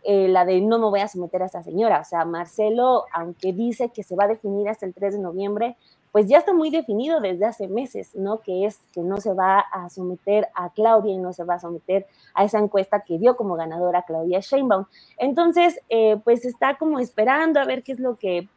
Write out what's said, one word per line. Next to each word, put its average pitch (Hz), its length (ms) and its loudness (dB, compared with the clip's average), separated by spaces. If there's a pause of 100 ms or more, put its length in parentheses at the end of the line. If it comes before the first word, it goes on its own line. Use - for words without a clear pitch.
eh, 196 240 4
la 180 160 4
de 185 160 4
"no 220 180 2
me 226 80 2
voy 202 140 2
a 208 80 -2
someter 180 340 -6
a 185 40 -2
esta 180 160 -12
señora". 170 380 0
O 156 40 -14
sea, 165 200 -2
Marcelo, 214 880 0
aunque 170 400 -6
dice 233 380 -4
que 214 120 -14
se 175 140 -8
va 196 80 4
a 202 40 2
definir 208 400 -2
hasta 214 180 -6
el 180 80 -10
tres 196 200 -4
de 208 60 -6
noviembre, 202 560 -4 (360)
pues 208 160 4
ya 285 100 8
está 370 140 4
muy 320 180 2
definido 294 500 -2
desde 185 260 -2
hace 214 220 -6
meses, 214 460 -8
¿no? 202 260 -4
Que 190 260 -4
es 208 120 -6 (140)
que 175 80 -8
no 190 200 -4
se 202 120 -4
va 190 280 4
a 180 280 -8
someter 190 680 -2
a 180 160 -6
Claudia 214 440 2
y 185 40 -4
no 180 140 -6
se 175 120 -12
va 175 100 -2
a 175 60 -4
someter 180 460 -4 (280)
a 196 100 2
esa 208 140 0
encuesta 202 420 0
que 170 180 -6
dio 247 160 4
como 202 200 -4
ganadora 170 460 -2
a 180 40 -16
Claudia 175 360 -2
Sheinbaum. 226 440 0 (320)
Entonces, 339 720 2
eh, 220 340 4
pues 240 220 2
está 269 320 -2
como 311 220 -2
esperando 277 600 2
a 269 40 0
ver 254 180 -4
qué 269 100 -10
es 240 80 -8
lo 247 160 -4
que 180 400 -4